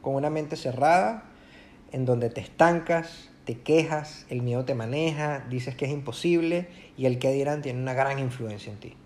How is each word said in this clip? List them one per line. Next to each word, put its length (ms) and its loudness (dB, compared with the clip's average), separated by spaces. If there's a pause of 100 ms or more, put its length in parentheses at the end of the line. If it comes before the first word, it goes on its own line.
con 140 -2
una 160 0
mente 260 -4
cerrada, 680 2 (680)
en 120 -2
donde 260 2
te 100 -8
estancas, 880 2 (160)
te 160 -6
quejas, 680 2
el 140 -4
miedo 220 0
te 100 -2
maneja, 760 -2
dices 260 -6
que 100 -4
es 60 -4
imposible 800 0 (280)
y 100 0
el 120 4
qué 140 2
dirán 300 0
tiene 180 -4
una 140 -2
gran 240 2
influencia 540 -6
en 60 -14
ti. 280 -16